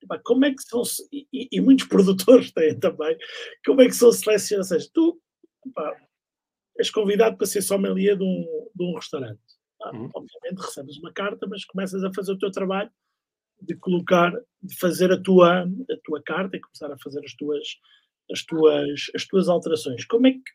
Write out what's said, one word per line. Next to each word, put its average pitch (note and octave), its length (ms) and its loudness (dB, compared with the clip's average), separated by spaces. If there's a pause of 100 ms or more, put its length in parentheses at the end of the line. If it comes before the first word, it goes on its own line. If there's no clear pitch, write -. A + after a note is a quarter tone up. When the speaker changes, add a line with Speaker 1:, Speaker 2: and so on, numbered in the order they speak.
Speaker 1:
pá, - 160 -10
como B3+ 220 2
é C#4+ 100 0
que - 80 -18
são, A#3 200 -6 (280)
e, - 220 -14
e, - 180 -8
e F#3 100 -2
muitos C4 280 6
<laughs> - 0 -
produtores F#3+ 640 6
têm D3+ 260 0
também, D#3 380 -2 (500)
como C#4 140 6
é B3+ 60 12
que F#3+ 80 0
são A#3 180 6
selecionados? G3 580 -2
Ou E3+ 80 0
seja, - 160 -8
tu, E4 260 0 (540)
pá, D#3 220 -8 (840)
és G3 140 -2
convidado G#3 440 2
para G#3 120 -4
ser G3+ 140 -4
sommelier G3 540 0
de F3+ 60 -4
um, E3+ 500 -6
de F3+ 120 -8
um F3 100 -4
restaurante. B2+ 460 -12 (380)
Pá, - 140 -14
Speaker 2:
Uhum. A2+ 220 -12
Speaker 1:
obviamente F#3+ 500 -14
recebes C#3+ 340 -14
uma D#3+ 140 -16
carta, G3+ 360 -8
mas G3 160 -12
começas F#3+ 400 -8
a F#3+ 80 -6
fazer G3 200 -6
o F#3+ 60 -6
teu G3 140 -4
trabalho G3 380 -6 (680)
de - 160 -10
colocar, F3+ 560 0 (300)
de - 160 -16
fazer F3+ 320 0
a F#3 100 0
tua, F3+ 420 6
a F#3+ 420 -8
tua D3 180 -8
carta F3+ 340 -6
e D#3 40 -10
começar - 320 -16
a C3+ 60 -16
fazer C#3 260 -14
as C3+ 100 -20
tuas, D3 320 -6 (640)
as - 140 -10
tuas, D3 640 2 (100)
as - 100 -8
tuas F#3 220 2
alterações. E3 560 -2
Como B3 240 4
é C4 40 4
que - 80 -8 (140)